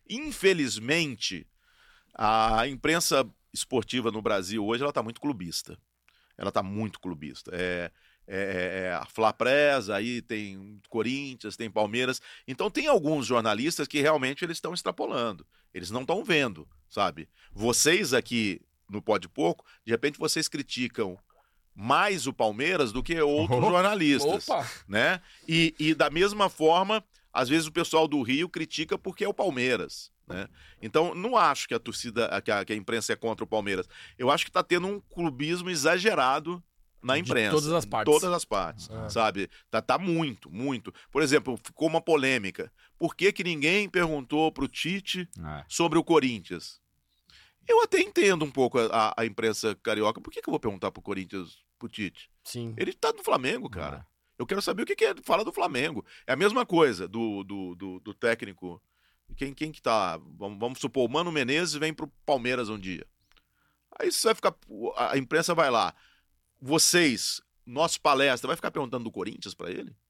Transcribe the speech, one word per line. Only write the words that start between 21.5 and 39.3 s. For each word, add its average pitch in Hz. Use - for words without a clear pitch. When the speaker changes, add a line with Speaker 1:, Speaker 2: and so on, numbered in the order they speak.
Speaker 1:
mais 147
o 127
Palmeiras 127
do 123
que 165
outros 147
Speaker 2:
Opa. 196
Speaker 1:
jornalistas, 180
Speaker 3:
Opa. 151
Speaker 1:
né? 139
E, 165
e 156
da 151
mesma 196
forma, 190
às 123
vezes 156
o 156
pessoal 160
do 143
Rio 139
critica 160
porque -
é 190
o 208
Palmeiras, 123
né? 90
Então, 156
não 226
acho 156
que -
a 117
torcida, 110
que -
a, 101
que 110
a -
imprensa 110
é -
contra 113
o -
Palmeiras. 98
Eu 127
acho 147
que -
tá 185
tendo 180
um 202
clubismo 170
exagerado 165
na 127
Speaker 3:
De 160
Speaker 1:
imprensa. 120
Speaker 3:
todas 151
as 165
Speaker 1:
Em 104
Speaker 3:
partes. 117
Speaker 1:
todas 175
as 170
partes, 95
Speaker 3:
É. 110
Speaker 1:
sabe? 101